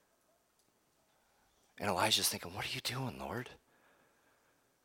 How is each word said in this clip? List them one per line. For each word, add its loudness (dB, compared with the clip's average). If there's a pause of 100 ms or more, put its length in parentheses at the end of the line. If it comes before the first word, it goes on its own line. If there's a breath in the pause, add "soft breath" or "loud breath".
(1800)
And 0
Elijah's 4
thinking, -4
"What -4
are -4
you -4
doing, -4
Lord? -4 (1400)